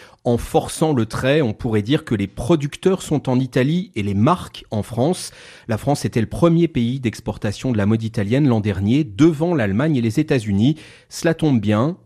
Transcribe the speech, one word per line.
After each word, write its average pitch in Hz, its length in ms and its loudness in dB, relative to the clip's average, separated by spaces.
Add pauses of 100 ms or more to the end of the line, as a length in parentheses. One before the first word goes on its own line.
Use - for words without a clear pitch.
(240)
En 120 140 2
forçant - 540 -2
le 117 120 2
trait, 135 380 0
on 113 100 0
pourrait 110 300 -2
dire 123 220 0
que - 100 -4
les 101 140 0
producteurs 151 720 0
sont 143 260 -2
en 127 120 2
Italie 139 560 0
et 104 80 -2
les 101 100 -2
marques 143 560 0
en 107 140 -2
France. 131 480 -2 (340)
La 110 120 -2
France - 260 -2
était 117 160 0
le 107 80 0
premier 170 400 2
pays 127 320 -2
d'exportation 113 720 -4
de - 40 0
la 101 100 2
mode 113 180 2
italienne 113 420 0
l'an 113 140 2
dernier, 104 420 2
devant 151 500 2
l'Allemagne 135 440 0
et 123 40 0
les 113 200 0
États-Unis. 120 560 2 (320)
Cela - 260 -2
tombe 147 260 2
bien, 107 460 0